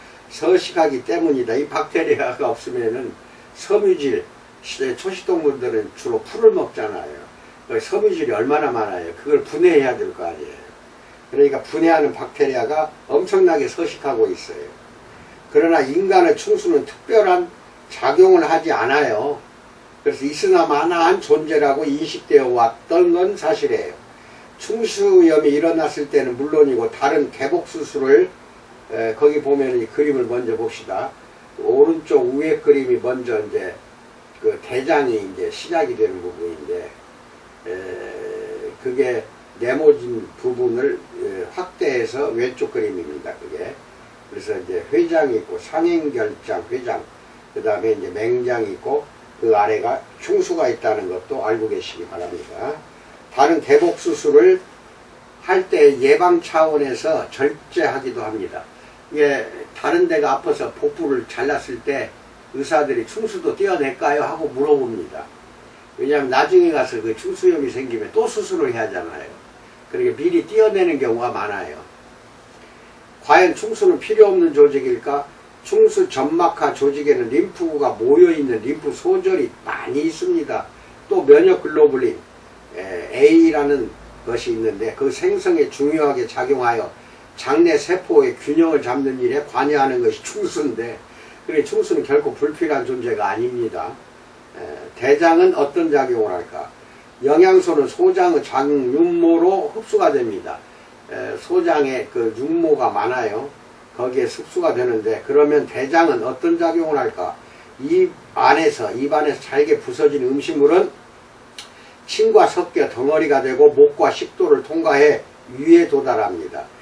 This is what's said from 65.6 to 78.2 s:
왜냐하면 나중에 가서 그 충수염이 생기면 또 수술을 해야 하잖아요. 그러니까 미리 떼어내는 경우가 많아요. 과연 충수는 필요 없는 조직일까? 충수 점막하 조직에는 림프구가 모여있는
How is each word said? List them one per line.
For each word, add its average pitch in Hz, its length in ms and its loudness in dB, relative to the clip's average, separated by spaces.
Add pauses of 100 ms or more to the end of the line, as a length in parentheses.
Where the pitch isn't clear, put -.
왜냐하면 139 340 -2
나중에 170 400 4
가서 127 300 -2
그 110 140 -4
충수염이 175 540 0
생기면 117 420 -8
또 226 160 0
수술을 180 460 -4
해야 113 80 -6
하잖아요. 76 640 -10 (460)
그러니까 123 260 -2
미리 165 280 0
떼어내는 196 540 2
경우가 120 320 -2
많아요. 98 460 -8 (1500)
과연 359 320 4
충수는 403 440 0
필요 427 280 6
없는 180 260 2
조직일까? 139 760 2 (360)
충수 - 440 2
점막하 160 640 -2
조직에는 139 560 0
림프구가 151 640 -2
모여있는 139 680 4